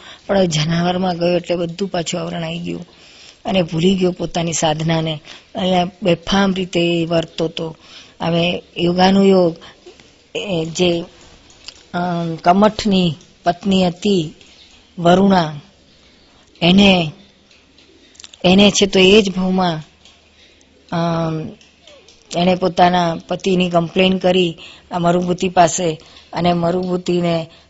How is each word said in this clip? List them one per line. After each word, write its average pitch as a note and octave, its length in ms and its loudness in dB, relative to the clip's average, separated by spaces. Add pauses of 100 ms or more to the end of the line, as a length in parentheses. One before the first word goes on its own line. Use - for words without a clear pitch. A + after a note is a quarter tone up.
(280)
પણ G3 100 0
હવે F#3+ 100 2
જનાવરમાં E3+ 720 -2
ગયો F3 180 0
એટલે F3 200 -2
બધું E3+ 320 -6
પાછું E3+ 340 -6
આવરણ E3+ 220 -8
આવી E3 160 -8
ગયું, F3 280 -10 (580)
અને F#3+ 160 0
ભૂલી E3 340 0
ગયો F#3 160 0
પોતાની E3+ 420 -6
સાધનાને, D#3+ 680 -2 (340)
અને F3+ 300 0 (180)
બેફામ G3 500 0
રીતે E3+ 480 -2
એ E3 40 -2
વર્તતો E3 400 -2
હતો. D#3+ 320 -10 (440)
હવે E3+ 420 -2 (140)
યોગાનુયોગ, F3+ 760 4 (800)
એ G3 300 -6
જે, E3+ 380 -2 (880)
અમ, E3+ 420 -4
કમઠની F#3+ 800 0 (280)
પત્ની F#3 440 0
હતી F3 460 -2 (680)
વરુણા, F3 640 2 (1000)
એને, F3+ 500 4 (1300)
એને G3 280 6
છે G3+ 140 2
તો G3 140 2
એ F#3+ 220 6
જ G3 80 0
ભાવમાં, F#3 540 -2 (1080)
અમ, E3 580 -4 (880)
એને F3+ 180 2
પોતાના F3+ 600 0 (100)
પતિની F3+ 420 -2
કમ્પ્લેન F3 480 0
કરી F3+ 400 0 (340)
આ F3+ 80 -6
મરુભૂતિ F3+ 500 0
પાસે, F3 520 0 (320)
અને F3 200 0
મરુભૂતિને F3 960 -2 (220)